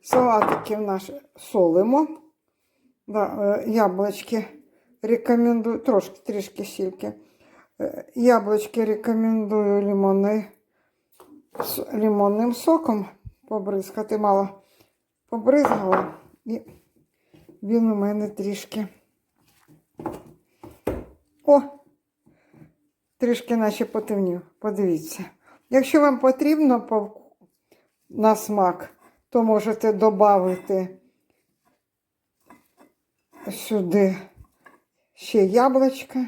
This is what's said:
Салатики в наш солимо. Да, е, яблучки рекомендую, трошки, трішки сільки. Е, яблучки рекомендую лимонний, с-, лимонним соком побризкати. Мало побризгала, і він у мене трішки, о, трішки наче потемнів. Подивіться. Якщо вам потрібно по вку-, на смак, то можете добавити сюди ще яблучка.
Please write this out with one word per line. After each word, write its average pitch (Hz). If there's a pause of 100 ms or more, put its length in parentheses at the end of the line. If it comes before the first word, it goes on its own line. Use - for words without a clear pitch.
Салатики 233
в 214
наш 190 (260)
солимо. 214 (1000)
Да, 208
е, 226
яблучки 202 (560)
рекомендую, 233
трошки, -
трішки 196
сільки. 190 (680)
Е, - (100)
яблучки 220
рекомендую 214
лимонний, 196 (1120)
с-, -
лимонним 214
соком 247 (420)
побризкати. 208
Мало 196 (800)
побризгала, 220 (320)
і 226 (1000)
він 226
у 214
мене 208
трішки, 202 (2500)
о, 285 (1600)
трішки 240
наче 220
потемнів. 196 (180)
Подивіться. 185 (440)
Якщо 269
вам 285
потрібно 262
по 220
вку-, - (720)
на 220
смак, 196 (400)
то 233
можете 220
добавити 190 (2500)
сюди 190 (960)
ще -
яблучка. 254